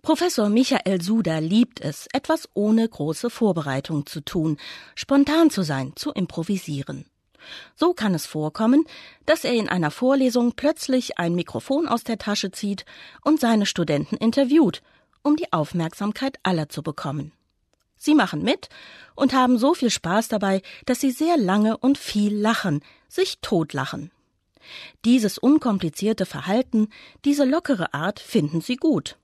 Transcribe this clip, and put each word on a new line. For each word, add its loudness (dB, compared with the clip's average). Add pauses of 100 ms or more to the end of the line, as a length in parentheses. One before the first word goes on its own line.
Professor 0
Michael 2
Suda 0
liebt 2
es, -8
etwas -2
ohne 2
große -4
Vorbereitung -2
zu -10
tun, -2 (380)
spontan 2
zu -2
sein, -4
zu -8
improvisieren. -6 (720)
So 2
kann 0
es -4
vorkommen, 2 (400)
dass 0
er 0
in 0
einer 0
Vorlesung 2
plötzlich -2
ein 0
Mikrofon -2
aus -2
der -4
Tasche -4
zieht -8 (360)
und 4
seine 2
Studenten -2
interviewt, 2 (400)
um 2
die -4
Aufmerksamkeit -4
aller -2
zu -10
bekommen. -8 (640)
Sie 2
machen 2
mit -2 (440)
und 2
haben 4
so 4
viel 0
Spaß -2
dabei, 0 (240)
dass 0
sie 2
sehr 0
lange 2
und 2
viel -2
lachen, 0 (280)
sich -2
totlachen. -4 (960)
Dieses 4
unkomplizierte 2
Verhalten, 0 (380)
diese 2
lockere 0
Art -4
finden 0
sie -4
gut. 0